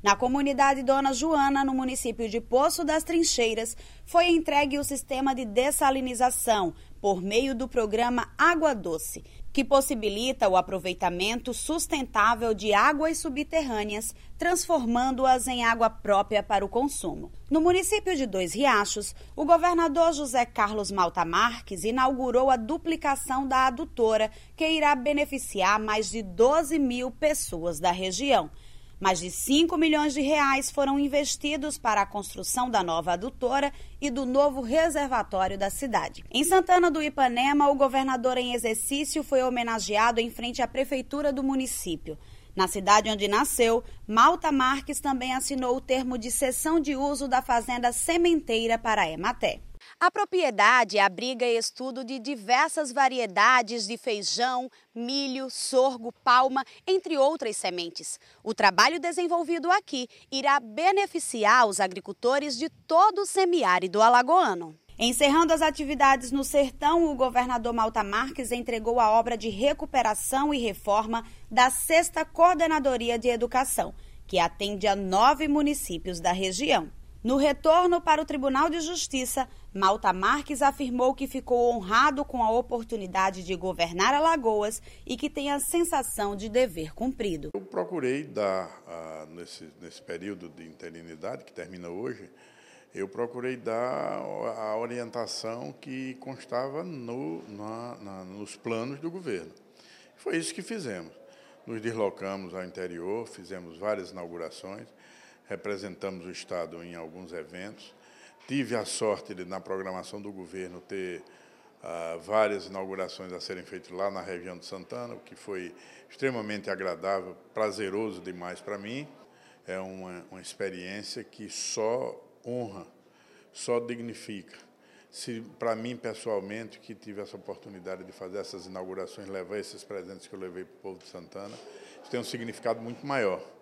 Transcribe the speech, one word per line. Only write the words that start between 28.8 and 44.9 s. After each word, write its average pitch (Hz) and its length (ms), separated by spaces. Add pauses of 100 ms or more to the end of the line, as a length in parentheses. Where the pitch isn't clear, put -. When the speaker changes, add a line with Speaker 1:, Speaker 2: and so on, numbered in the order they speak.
Speaker 1:
Mais 190 180
de 180 120
cinco 320 480
milhões 302 340
de 269 80
reais 277 500
foram 277 300
investidos 285 800
para 214 240
a 196 40
construção 208 600
da 220 140
nova 170 320
adutora 262 580 (260)
e 285 120
do 254 160
novo 269 340
reservatório 247 960
da 196 140
cidade. 208 600
Em 277 140
Santana 359 460
do 311 120
Ipanema, 285 680
o 285 40
governador 262 600
em 247 160
exercício 247 680
foi 262 200
homenageado 233 800
em 233 80
frente 233 320
à 240 80
prefeitura 277 640
do 269 100
município. 254 760 (360)
Na 185 140
cidade 202 400
onde 208 180
nasceu, 226 560 (240)
Malta 302 460
Marques 269 480